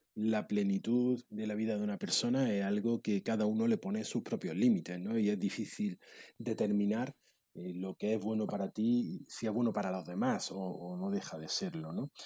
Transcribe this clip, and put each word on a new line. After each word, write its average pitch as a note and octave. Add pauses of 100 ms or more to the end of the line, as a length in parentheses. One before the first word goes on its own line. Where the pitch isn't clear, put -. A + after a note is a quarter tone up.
(160)
la G#2+
plenitud A2
de G#2+
la G#2+
vida A2
de G#2
una G#2
persona A#2+
es G2+
algo G#2
que G2+
cada G#2+
uno A2
le A2+
pone G#2+
sus -
propios F2+
límites, F#2
¿no? A2
Y G#2
es G2+
difícil G2 (380)
determinar, G#2+ (400)
eh, F2+
lo F#2
que G#2
es A2
bueno G#2+
para G2
ti, A2
si -
es A2
bueno A2+
para F#2+
los F#2
demás G3+
o, F#3+
o F3+
no F#3
deja G3
de D#3
serlo, D#2+
¿no? A#2+ (140)